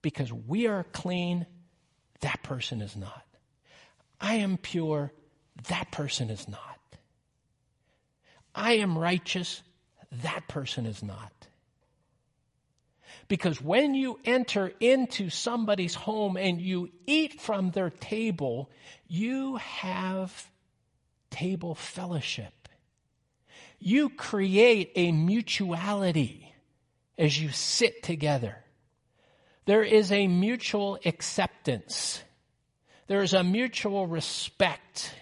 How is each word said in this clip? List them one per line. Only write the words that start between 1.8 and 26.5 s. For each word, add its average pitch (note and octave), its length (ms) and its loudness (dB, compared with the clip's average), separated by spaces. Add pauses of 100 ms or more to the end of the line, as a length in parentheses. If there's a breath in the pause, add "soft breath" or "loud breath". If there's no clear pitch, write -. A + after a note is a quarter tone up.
that - 220 -6
person A#2+ 400 -6
is G2+ 120 -10
not. G2+ 320 -14 (920 soft breath)
I G#3 140 0
am G3 240 2
pure, D#3 540 -2 (560)
that E3+ 220 -4
person C3+ 380 -4
is G#2+ 180 -8
not. - 320 -14 (1800 soft breath)
I A3+ 200 2
am F#3+ 240 2
righteous, F3 640 -2 (600)
that E3 260 -6
person C3 380 -6
is G#2+ 160 -8
not. G#2 300 -12 (2000 loud breath)
Because E3+ 320 0
when B3 340 4
you C4 300 -2
enter A#3 560 2
into A#3 500 4
somebody's G#3 640 -2
home G#3 420 -2
and F#3 240 0
you F3+ 300 -2 (160)
eat D4+ 340 0
from F#3+ 300 0
their F3+ 180 0
table, D3+ 840 -4 (380 loud breath)
you B3+ 480 -2
have F#3 960 -6 (800)
table E3+ 440 -4
fellowship. F3 800 -8 (1300 loud breath)
You B3+ 320 4
create G3+ 840 4
a F3 160 4
mutuality F3+ 1400 0 (640)